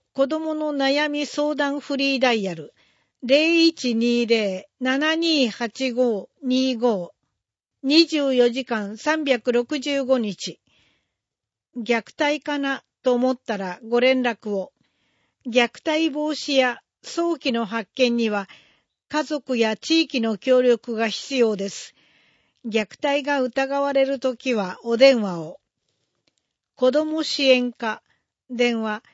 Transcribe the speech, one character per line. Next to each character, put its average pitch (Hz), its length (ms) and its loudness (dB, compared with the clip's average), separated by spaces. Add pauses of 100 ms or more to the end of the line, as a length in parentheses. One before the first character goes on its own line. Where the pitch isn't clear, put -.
(120)
子 269 160 0
ど 311 100 -2
も 320 160 -4
の 302 180 -4
悩 285 360 0
み 294 180 -4
相 294 300 -2
談 285 240 -2
フ 285 160 -6
リ 269 220 0
ー - 20 -2
ダ 247 140 2
イ 208 100 -2
ヤ 180 100 -6
ル。 160 180 -14 (520)
零 320 420 4
一 247 300 0
二 240 320 0
零 208 400 0 (100)
七 277 380 0
二 320 320 2
八 240 420 -6
五 233 400 -2 (100)
二 262 360 0
五。 214 360 -2 (680)
二 311 260 4
十 285 280 0
四 240 160 6
時 247 140 -6
間 214 340 -6
三 311 240 0
百 254 300 0
六 240 260 0
十 277 240 -2
五 254 160 2
日。 208 400 -6 (1160)
虐 233 420 -4
待 294 220 0
か 294 180 -4
な 277 240 -4 (220)
と 254 100 2
思 254 200 2
っ - 20 -6
た 220 200 -6
ら 185 280 -8
ご 233 160 0
連 262 200 4
絡 233 300 -4
を。 190 220 -6 (720)
虐 240 400 0
待 320 240 0
防 302 220 -4
止 277 240 -2
や 254 240 2 (220)
早 339 360 -4
期 269 140 -2
の 233 140 -2
発 220 280 -8
見 240 220 2
に 226 140 0
は、 202 180 -6 (600)
家 302 140 -2
族 262 340 -4
や 220 200 0
地 330 260 2
域 262 180 -2
の 220 180 -2
協 254 220 4
力 240 360 2
が 220 120 -2
必 - 280 -8
要 226 180 2
で 196 140 -6
す。 - 260 -16 (720)
虐 214 340 -4
待 285 220 0
が 285 200 -2
疑 269 380 -2
わ 277 120 0
れ 269 120 4
る 269 140 -2
と 254 160 -2
き 254 200 -4
は 190 280 -4
お 233 140 -2
電 247 260 6
話 180 160 -4
を。 160 220 -12 (1120)
子 254 160 2
ど 294 140 0
も 311 180 -4
支 294 220 -4
援 247 280 4
課、 226 300 -8 (480)
電 240 320 -2
話、 214 320 -6